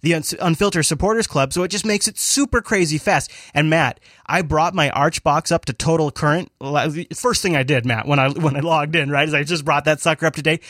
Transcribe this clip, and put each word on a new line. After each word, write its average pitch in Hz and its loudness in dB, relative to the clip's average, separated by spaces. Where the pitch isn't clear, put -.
the 165 2
Uns-, - -6
Unfiltered 175 0
Supporters 202 0
Club, 135 0
so 180 -2
it 185 -4
just 202 -6
makes 208 0
it - -12
super - 0
crazy 175 0
fast. 156 0
And 151 2
Matt, 156 2
I 175 0
brought 156 0
my 151 2
Arch 151 0
box 156 0
up 170 0
to 131 -6
total 160 0
current. 156 -2
First 240 -2
thing 180 0
I 135 2
did, 127 0
Matt, 113 -2
when 143 2
I, 135 4
when 143 -2
I - -4
logged 156 0
in, 143 0
right, 147 2
is 151 -2
I 147 0
just 151 -4
brought 143 0
that 156 2
sucker 165 0
up 156 0
to 156 -6
date. 160 0